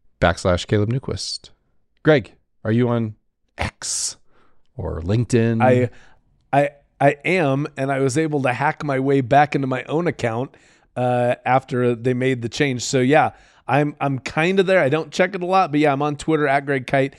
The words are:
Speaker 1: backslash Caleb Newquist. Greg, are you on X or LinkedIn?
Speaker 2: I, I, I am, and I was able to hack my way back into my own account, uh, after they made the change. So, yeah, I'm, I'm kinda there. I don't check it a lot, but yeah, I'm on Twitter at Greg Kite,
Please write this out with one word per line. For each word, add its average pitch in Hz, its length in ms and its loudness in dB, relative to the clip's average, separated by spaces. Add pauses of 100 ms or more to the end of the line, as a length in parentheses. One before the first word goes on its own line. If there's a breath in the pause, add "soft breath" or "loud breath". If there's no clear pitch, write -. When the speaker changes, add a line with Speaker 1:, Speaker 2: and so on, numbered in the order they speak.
(200)
Speaker 1:
backslash 87 460 0
Caleb 104 240 0
Newquist. - 600 -8 (540)
Greg, 143 300 4 (300)
are 110 80 -2
you 120 160 2
on 117 280 -4 (420)
X - 580 -8 (600)
or 80 260 -8
LinkedIn? 113 580 0
Speaker 2:
I, 127 300 2 (640 soft breath)
I, 143 180 2 (300)
I 139 240 4
am, 151 420 0 (100)
and 139 160 -4
I 135 80 -2
was 135 180 0
able 151 240 -2
to 127 100 0
hack 143 320 -4
my 139 160 -2
way 139 200 2
back 139 340 4
into 139 120 -2
my 127 180 -4
own 160 220 -2
account, 123 480 -4 (420 soft breath)
uh, 123 480 0
after 123 500 0
they 123 200 -2
made 127 280 -2
the 120 60 -4
change. 131 340 -2
So, 135 180 0
yeah, 127 320 4 (340 soft breath)
I'm, 147 340 0
I'm 139 180 -2
kinda 190 440 0
there. 185 180 4
I 139 80 2
don't 156 240 -2
check 185 220 0
it 180 80 -6
a 175 40 -6
lot, 185 240 2
but 147 100 0
yeah, 147 120 4
I'm 139 100 -2
on 147 140 -2
Twitter 151 320 0
at 139 180 0
Greg 135 200 -2
Kite, 135 320 0